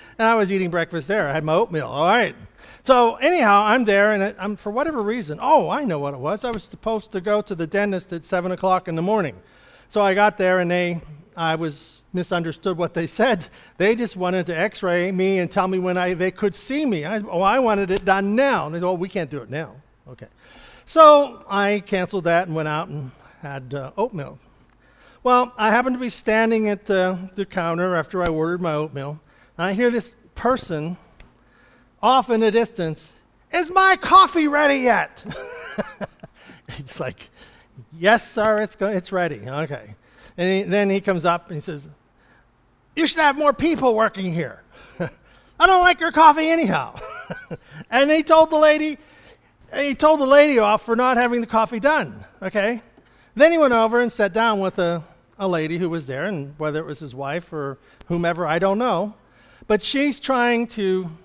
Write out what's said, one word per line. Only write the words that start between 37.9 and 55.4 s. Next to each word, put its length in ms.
"Yes, 360
sir, 340
it's 120
go-, 140
it's 240
ready." 340
Okay. 480
And 140
he, 140
then 260
he 100
comes 240
up 220
and 80
he 60
says, 280
"You 100
should 140
have 180
more 140
people 420
working 380
here. 300
<laughs> 800
I 60
don't 160
like 180
your 120
coffee 360
anyhow." 520
<laughs> 40
And 200
he 140
told 260
the 80
lady, 400
he 200
told 260
the 60
lady 320
off 240
for 140
not 200
having 240
the 60
coffee 320
done, 460
okay? 400
Then 160
he 60
went 140
over 280
and 120
sat 200
down 260
with 200
a, 240
a 80